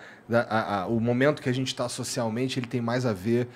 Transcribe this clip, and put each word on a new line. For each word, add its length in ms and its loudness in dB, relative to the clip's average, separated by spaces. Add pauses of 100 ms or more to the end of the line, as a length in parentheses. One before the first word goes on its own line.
(280)
da, 140 4
a, 400 0
a, 60 -4
o 120 0
momento 400 2
que 80 -4
a 60 2
gente 200 -2
tá 140 -4
socialmente, 680 -4
ele 80 -4
tem 160 -4
mais 240 0
a 80 4
ver 420 2